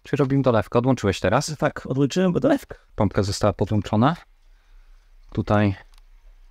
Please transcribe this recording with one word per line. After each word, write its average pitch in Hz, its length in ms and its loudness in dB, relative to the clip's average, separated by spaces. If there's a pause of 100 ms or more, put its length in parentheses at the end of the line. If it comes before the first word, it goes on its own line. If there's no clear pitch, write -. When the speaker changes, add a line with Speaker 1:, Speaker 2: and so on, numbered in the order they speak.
Speaker 1:
Czy - 140 -6
robimy 139 260 2
dolewkę? 120 360 2
Odłączyłeś 120 420 0
teraz? 139 380 0
Speaker 2:
Tak, - 280 -4
odłączyłem, 143 460 0
bo - 80 -2
dolewka. - 360 -2 (180)
Speaker 1:
Pompka 104 280 0
została 98 300 0
podłączona. 110 640 0 (1160)
Tutaj 104 420 0 (760)